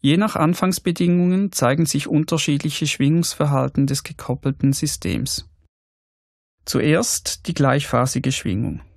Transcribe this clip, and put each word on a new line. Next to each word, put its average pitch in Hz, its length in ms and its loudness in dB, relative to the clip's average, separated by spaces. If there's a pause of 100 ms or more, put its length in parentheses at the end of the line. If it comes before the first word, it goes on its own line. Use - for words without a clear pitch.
Je 139 140 4
nach 208 220 0
Anfangsbedingungen 180 1120 2
zeigen 139 340 2
sich 147 220 -4
unterschiedliche 156 800 0
Schwingungsverhalten 143 960 0
des 139 180 -2
gekoppelten - 680 -2
Systems. - 760 -4 (1120)
Zuerst - 840 0
die 170 60 -4
gleichphasige 131 800 0
Schwingung. 95 500 -4 (160)